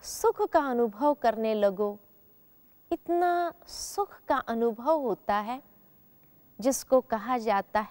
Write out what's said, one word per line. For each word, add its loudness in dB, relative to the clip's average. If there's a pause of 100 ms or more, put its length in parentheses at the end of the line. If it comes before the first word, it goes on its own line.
सुख 0
का 4
अनुभव 2
करने 0
लगो। 0 (920)
इतना 0 (140)
सुख -8
का 0
अनुभव 0
होता -2
है, -4 (960)
जिसको 2
कहा -4
जाता 0 (120)